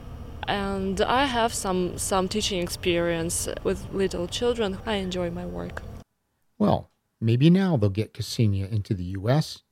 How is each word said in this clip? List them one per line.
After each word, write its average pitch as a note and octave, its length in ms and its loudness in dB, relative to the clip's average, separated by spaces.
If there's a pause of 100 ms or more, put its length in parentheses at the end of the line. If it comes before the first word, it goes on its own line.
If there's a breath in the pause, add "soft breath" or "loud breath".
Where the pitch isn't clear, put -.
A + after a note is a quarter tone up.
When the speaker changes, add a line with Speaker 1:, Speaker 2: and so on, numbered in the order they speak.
(480)
Speaker 1:
and G3 520 -2
I B3+ 260 4
have A#3 280 2
some, F#3 440 -2
some F#3+ 300 0
teaching G3+ 340 -2
experience E3+ 880 0 (160)
with F#3+ 300 -2
little F3+ 340 -2
children. A#3 580 -2
I A3 100 -2
enjoy F3+ 340 -2
my F3 160 -8
work. F3 380 -8 (720)
Speaker 2:
Well, G3 320 2 (320)
maybe B2 280 6
now F3+ 280 6
they'll G2+ 120 4
get G#2 240 -4
Ksenia G2+ 560 0
into A2 240 -2
the F2+ 120 -4
U F#2+ 240 -4
S. D3+ 320 0 (100)